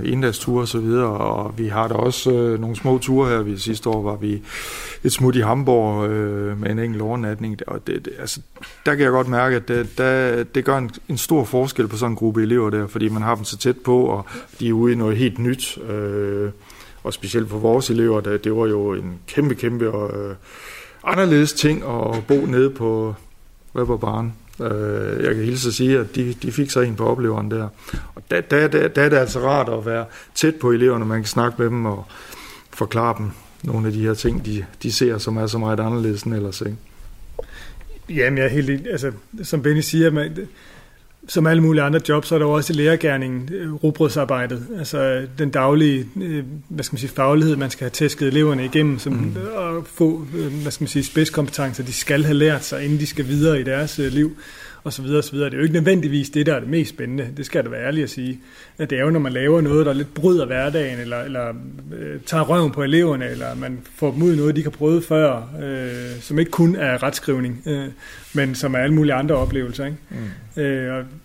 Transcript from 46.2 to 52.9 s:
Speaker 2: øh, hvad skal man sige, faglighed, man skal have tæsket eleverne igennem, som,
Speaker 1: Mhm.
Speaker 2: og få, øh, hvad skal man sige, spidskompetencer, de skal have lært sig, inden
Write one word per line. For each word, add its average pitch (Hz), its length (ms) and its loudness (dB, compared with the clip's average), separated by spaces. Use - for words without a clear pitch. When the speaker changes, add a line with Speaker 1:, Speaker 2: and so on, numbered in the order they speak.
Speaker 2:
øh, 156 220 -4
hvad 151 160 -6
skal - 100 -8
man 135 40 -4
sige, 127 120 -6
faglighed, 147 460 4
man 135 140 -2
skal - 140 -8
have 123 60 -4
tæsket 147 380 0
eleverne 143 360 4
igennem, 143 340 2
som, 139 140 -4
Speaker 1:
Mhm. 110 240 -2
Speaker 2:
og 170 320 -6
få, 160 400 2
øh, 151 160 -4
hvad 147 100 -4
skal - 120 -6
man 135 40 -2
sige, 139 160 0
spidskompetencer, 139 800 -2
de 123 80 -10
skal 147 320 0
have 147 100 2
lært 147 300 4
sig, 139 200 -6
inden 151 160 2